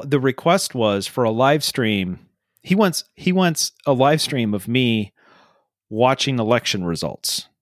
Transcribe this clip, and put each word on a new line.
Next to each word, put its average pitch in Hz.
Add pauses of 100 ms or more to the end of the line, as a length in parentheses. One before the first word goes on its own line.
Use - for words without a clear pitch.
the 139
request 170
was 104
for 123
a 113
live 135
stream. 101 (440)
He 180
wants, 196 (100)
he 180
wants 180 (120)
a 147
live 139
stream 117
of 101
me 117 (800)
watching 127
election 107
results - (120)